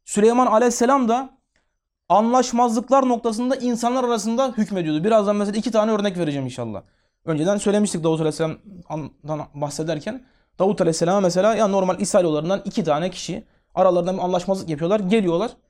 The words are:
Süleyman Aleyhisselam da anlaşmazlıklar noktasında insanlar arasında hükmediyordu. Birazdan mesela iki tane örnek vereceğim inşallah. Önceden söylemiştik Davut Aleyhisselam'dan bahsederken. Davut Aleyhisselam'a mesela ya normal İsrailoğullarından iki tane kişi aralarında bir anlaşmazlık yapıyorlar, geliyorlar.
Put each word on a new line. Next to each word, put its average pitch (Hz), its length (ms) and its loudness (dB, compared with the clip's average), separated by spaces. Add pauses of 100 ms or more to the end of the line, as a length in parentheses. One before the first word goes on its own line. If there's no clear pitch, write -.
Süleyman 233 400 4
Aleyhisselam 240 640 4
da 254 200 0 (800)
anlaşmazlıklar 240 1000 2
noktasında 240 460 -2
insanlar 247 480 -2
arasında 233 540 -2
hükmediyordu. 170 460 -2
Birazdan 208 320 2
mesela 208 220 -2
iki 220 140 -4
tane 220 200 2
örnek 202 260 -2
vereceğim 143 280 -4
inşallah. 117 360 -8 (440)
Önceden 165 320 0
söylemiştik 202 460 0
Davut 160 160 0
Aleyhisselam'dan 156 1200 -6 (120)
bahsederken. 156 680 -8 (360)
Davut 190 220 0
Aleyhisselam'a 170 380 2
mesela 190 360 2
ya 214 120 2
normal 190 320 0
İsrailoğullarından 175 680 0
iki 202 180 -4
tane 156 260 0
kişi 185 340 -10 (320)
aralarında 180 380 2
bir 190 60 -6
anlaşmazlık 180 500 -4
yapıyorlar, 170 300 -2
geliyorlar. 185 520 0 (180)